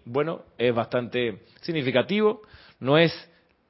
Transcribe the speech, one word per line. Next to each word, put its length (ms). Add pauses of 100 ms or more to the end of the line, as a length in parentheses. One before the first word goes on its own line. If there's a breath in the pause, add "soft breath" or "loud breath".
bueno, 380 (140)
es 180
bastante 680 (180)
significativo. 800 (380 soft breath)
No 180
es 140 (580)